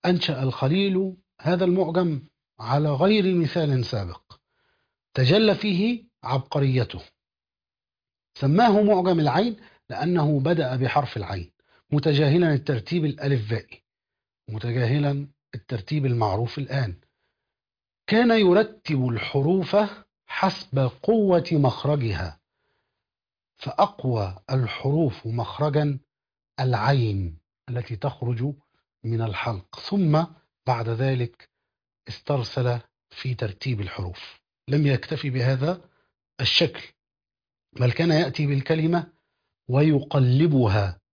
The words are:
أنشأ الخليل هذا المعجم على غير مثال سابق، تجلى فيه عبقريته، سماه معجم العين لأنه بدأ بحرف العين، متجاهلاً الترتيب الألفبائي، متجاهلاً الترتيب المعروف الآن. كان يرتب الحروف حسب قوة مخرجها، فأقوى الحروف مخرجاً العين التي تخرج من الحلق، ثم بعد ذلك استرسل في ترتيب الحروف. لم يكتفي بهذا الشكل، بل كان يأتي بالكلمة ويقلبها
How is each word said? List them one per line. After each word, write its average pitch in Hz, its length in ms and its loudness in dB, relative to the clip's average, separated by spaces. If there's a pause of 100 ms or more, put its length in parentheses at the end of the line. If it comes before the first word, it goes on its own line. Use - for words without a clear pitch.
أنشأ 160 380 0
الخليل 185 720 0 (240)
هذا 175 240 0
المعجم 175 600 0 (320)
على 139 300 0
غير 185 460 2
مثال 147 500 0
سابق، - 540 -10 (760)
تجلى 190 420 4
فيه 208 480 -2 (200)
عبقريته، 127 800 -2 (1300)
سماه 202 480 4
معجم 185 380 4
العين 170 400 0 (300)
لأنه 156 500 0
بدأ 139 360 0
بحرف 127 420 -2
العين، 92 340 -8 (400)
متجاهلاً 151 600 2
الترتيب 151 520 -2
الألفبائي، 117 800 -4 (640)
متجاهلاً 127 800 -2 (280)
الترتيب 131 500 -6
المعروف 117 520 -2
الآن. 131 440 -6 (1080)
كان 233 240 4
يرتب 180 760 2
الحروف 143 680 -2 (520)
حسب - 520 -2 (240)
قوة 202 480 4
مخرجها، 123 880 0 (1160)
فأقوى 120 840 -2 (100)
الحروف 135 800 -2
مخرجاً 143 720 -2 (600)
العين 110 800 0 (300)
التي 123 260 -8
تخرج 123 600 -6 (480)
من 113 180 -2
الحلق، 107 580 -6
ثم 165 440 2 (440)
بعد 117 220 -2
ذلك 123 600 -4 (580)
استرسل 123 720 -4 (300)
في - 260 -8
ترتيب 110 460 -6
الحروف. - 600 -10 (260)
لم 147 200 2
يكتفي 139 420 -2
بهذا 131 600 -2 (520)
الشكل، - 520 -2 (800)
بل 123 180 2
كان 170 200 0
يأتي 151 360 0
بالكلمة 160 680 0 (560)
ويقلبها 131 1300 2 (120)